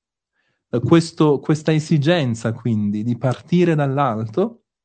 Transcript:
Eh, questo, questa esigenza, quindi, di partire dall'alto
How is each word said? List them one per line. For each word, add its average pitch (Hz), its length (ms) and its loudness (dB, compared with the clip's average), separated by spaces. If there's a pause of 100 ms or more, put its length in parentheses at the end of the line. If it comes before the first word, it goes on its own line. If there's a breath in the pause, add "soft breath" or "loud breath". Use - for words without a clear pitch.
(680)
Eh, 123 120 -2
questo, 156 580 2
questa 156 340 -2
esigenza, 147 800 0
quindi, 107 500 -2
di 120 140 -4
partire 170 580 0
dall'alto 139 920 -2 (200)